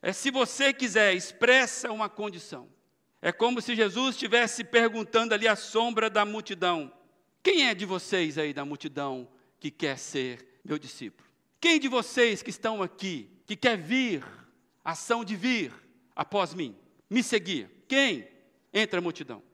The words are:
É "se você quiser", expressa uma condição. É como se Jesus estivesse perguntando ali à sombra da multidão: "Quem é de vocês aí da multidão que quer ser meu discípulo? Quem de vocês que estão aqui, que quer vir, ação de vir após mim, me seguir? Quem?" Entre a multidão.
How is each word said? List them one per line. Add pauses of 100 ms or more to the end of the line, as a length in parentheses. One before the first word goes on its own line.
É
"se
você
quiser",
expressa
uma
condição. (540)
É
como
se
Jesus
estivesse
perguntando
ali
à
sombra
da
multidão: (520)
"Quem
é
de
vocês
aí
da
multidão (300)
que
quer
ser (160)
meu
discípulo? (320)
Quem
de
vocês
que
estão
aqui, (160)
que
quer
vir, (600)
ação
de
vir (420)
após
mim, (340)
me
seguir? (180)
Quem?" (460)
Entre
a
multidão. (100)